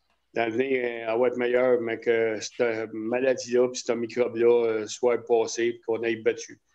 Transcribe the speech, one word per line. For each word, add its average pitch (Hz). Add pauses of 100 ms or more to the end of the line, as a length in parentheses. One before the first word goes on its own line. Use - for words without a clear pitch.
(320)
l'avenir, 117
euh, 113
va 123
être 123
meilleur, 123
mais 113
que 113
cette 113
maladie-là 120
puis 123
ce 123
microbe-là, 117
euh, 110
soit 117
passé 117
et 117
qu'on 113
aille 113
battu. 113 (160)